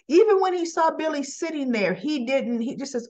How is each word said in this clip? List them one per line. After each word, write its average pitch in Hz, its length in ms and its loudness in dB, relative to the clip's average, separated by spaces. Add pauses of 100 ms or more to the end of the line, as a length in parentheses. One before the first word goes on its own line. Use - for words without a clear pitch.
Even 381 340 6
when 370 140 0
he 339 100 -2
saw 330 300 0
Billy 311 260 -2
sitting 294 500 -6
there, 196 220 0
he 254 320 -4
didn't, 240 360 0
he 233 140 -6
just 269 160 -10
says, 233 180 -6